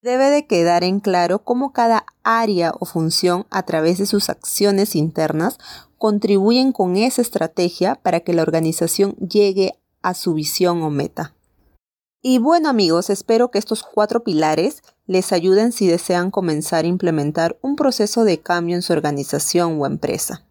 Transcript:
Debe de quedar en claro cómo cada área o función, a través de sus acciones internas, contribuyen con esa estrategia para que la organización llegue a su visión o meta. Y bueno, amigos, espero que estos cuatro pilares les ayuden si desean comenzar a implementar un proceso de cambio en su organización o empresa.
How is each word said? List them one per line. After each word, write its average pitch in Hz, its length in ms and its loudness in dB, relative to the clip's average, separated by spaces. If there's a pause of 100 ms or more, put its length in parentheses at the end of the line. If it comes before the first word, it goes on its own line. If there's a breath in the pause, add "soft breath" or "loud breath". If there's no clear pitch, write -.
Debe 254 300 0
de 294 160 2
quedar 175 380 2
en 190 160 0
claro 180 440 0
cómo 262 280 -2
cada 233 340 2 (160)
área 208 560 0
o 180 80 -8
función, 175 640 -2
a 190 140 -4
través 170 340 0
de 202 80 -2
sus 202 240 -2
acciones 202 640 -2
internas, 160 640 -2 (400 loud breath)
contribuyen 214 760 2
con 185 240 0
esa 240 260 0
estrategia 180 760 -2
para 175 240 0
que 175 120 -4
la 170 100 2
organización 165 760 0
llegue 196 600 0 (240)
a 180 120 -2
su 175 200 -2
visión 170 480 0
o 156 80 -2
meta. 143 440 -6 (880)
Y 254 160 2
bueno, 311 300 2
amigos, 180 420 2
espero 233 400 0
que - 80 -2
estos - 240 -4
cuatro 214 420 -2
pilares 156 580 0 (240 soft breath)
les 185 260 0
ayuden 190 400 4
si 214 140 0
desean 175 440 0
comenzar 160 540 -2
a 170 40 0
implementar 165 760 -2
un 277 140 -4
proceso 240 480 0
de 175 160 2
cambio 175 340 -2
en 175 80 -2
su 180 100 -2
organización 151 880 -2
o 143 60 0
empresa. - 640 -6